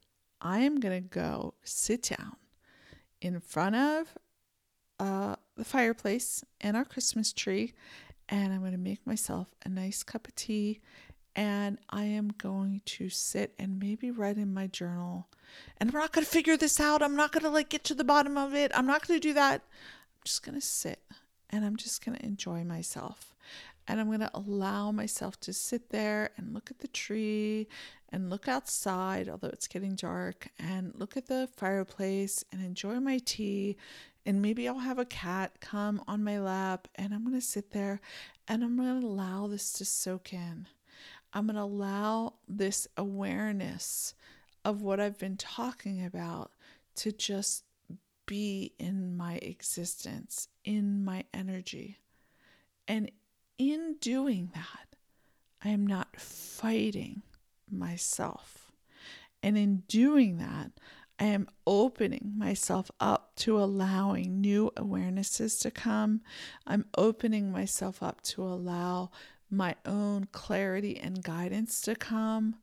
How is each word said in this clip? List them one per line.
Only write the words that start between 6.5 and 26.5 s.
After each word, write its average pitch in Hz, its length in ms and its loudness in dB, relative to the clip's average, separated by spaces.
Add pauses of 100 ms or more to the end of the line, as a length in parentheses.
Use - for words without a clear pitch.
and 208 160 0
our 254 80 2
Christmas - 480 -2
tree, 208 420 -2 (540)
and 202 240 2
I'm 190 100 -2
gonna 185 160 -2
make 190 280 -4
myself 185 480 -4 (100)
a - 40 -6
nice 190 360 -2
cup - 240 -10
of - 80 -20
tea, 214 440 0 (540)
and 202 440 0 (100)
I 208 160 -2
am 208 240 0
going 196 560 -2
to - 240 -6
sit - 500 -2
and 190 220 -2
maybe 214 300 -2
write 208 280 0
in 202 160 0
my 190 140 -2
journal. 175 600 -6 (500)
And 226 120 2
I'm 294 80 0
not 311 140 0
gonna 311 140 6
figure 320 300 6
this 294 220 4
out. 302 240 6
I'm 285 140 4
not 294 160 6
gonna, 311 180 4
like, 302 180 4
get 302 160 -2
to 311 100 0
the 277 100 2
bottom 285 320 6
of 277 180 0
it. 285 200 4
I'm 254 120 4
not 294 200 4
gonna 330 140 6
do 302 140 4
that. 277 280 6
I'm - 600 -20
just - 180 -2
gonna - 180 -6
sit, - 440 -4 (460)
and 208 140 0
I'm 208 120 0
just - 280 -6
gonna 240 160 -4
enjoy 180 440 -4
myself. - 720 -8 (540)
And 214 120 0
I'm 214 80 0
gonna 220 240 0
allow 202 600 -2
myself 208 480 -4
to - 120 -8
sit - 380 -4
there 214 460 0
and 220 180 -8